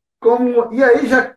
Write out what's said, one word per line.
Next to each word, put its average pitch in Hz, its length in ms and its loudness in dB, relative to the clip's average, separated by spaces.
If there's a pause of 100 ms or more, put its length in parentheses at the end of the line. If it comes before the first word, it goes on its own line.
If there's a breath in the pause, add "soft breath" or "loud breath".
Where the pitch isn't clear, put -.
(200)
como, 240 520 -2
e 247 100 -2
aí 254 240 2
já, 254 300 -2